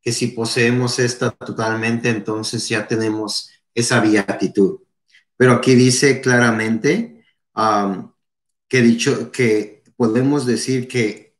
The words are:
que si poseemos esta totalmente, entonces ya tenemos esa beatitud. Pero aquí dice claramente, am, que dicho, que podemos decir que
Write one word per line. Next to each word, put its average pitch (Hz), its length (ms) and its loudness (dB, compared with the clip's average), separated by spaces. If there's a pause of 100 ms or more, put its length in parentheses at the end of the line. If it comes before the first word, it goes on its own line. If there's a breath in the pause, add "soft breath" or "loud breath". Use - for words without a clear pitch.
que 120 100 -6
si 120 160 -4
poseemos 120 720 -2
esta 120 320 -2
totalmente, 113 800 -4
entonces 110 580 -6
ya 107 200 -4
tenemos 107 640 -4 (260 loud breath)
esa 117 240 2
beatitud. 101 800 0 (580 soft breath)
Pero 127 160 6
aquí 127 220 4
dice 127 460 4
claramente, 117 1000 0 (300 soft breath)
am, 104 600 -2 (540)
que 127 140 0
dicho, 117 500 2
que 107 520 -2 (120)
podemos 127 500 0
decir 123 420 -2
que 107 520 -6